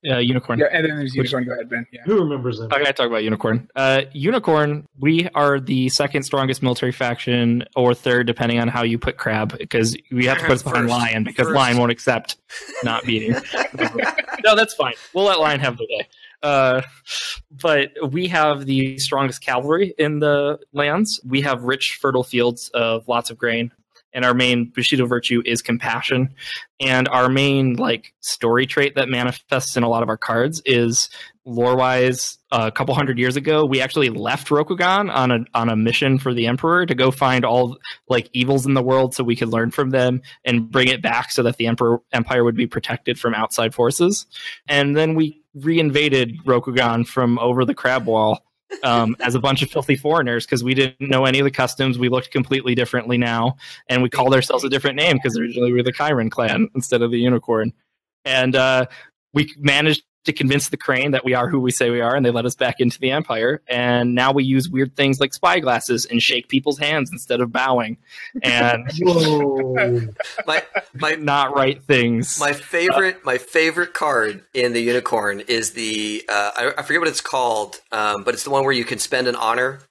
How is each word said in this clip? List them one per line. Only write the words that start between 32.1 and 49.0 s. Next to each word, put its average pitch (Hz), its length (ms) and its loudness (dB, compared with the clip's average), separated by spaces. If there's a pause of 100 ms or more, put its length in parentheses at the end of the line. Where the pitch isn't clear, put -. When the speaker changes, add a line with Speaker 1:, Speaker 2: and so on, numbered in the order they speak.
Speaker 1:
a 113 200 0
couple 135 220 -2
hundred 135 240 0
years 127 200 0
ago, 156 280 0
we 131 140 0
actually 131 300 0
left 113 400 -6
Rokugan 180 640 0
on 127 180 2
a, 117 220 0
on 117 160 0
a 110 80 0
mission 131 420 2
for 131 140 -2
the 117 140 0
Emperor 165 380 2
to 165 80 -2
go 127 160 2
find 127 360 2
all, 120 320 2 (320)
like, 120 240 0
evils 131 320 0
in 139 80 2
the 131 100 2
world 131 320 2
so 131 80 -2
we 117 140 0
could 120 100 -2
learn 113 240 0
from 131 200 -2
them 127 300 2 (220)
and 117 260 0
bring 127 200 4
it 123 120 -2
back 117 300 -2
so - 120 0
that 117 120 2
the 117 120 0
Emperor, 117 340 2 (100)
Empire 120 320 0
would 117 140 2
be 120 100 0
protected 117 500 -6
from 117 160 -2
outside 113 400 -2
forces. 175 520 0 (420)
And 143 300 2
then 160 180 2
we 160 260 -2 (140)
reinvaded 143 880 0
Rokugan 120 640 2
from 120 320 2
over 123 240 2
the 131 100 0
crab 127 320 0
wall, 110 380 2 (400)
um, 117 360 2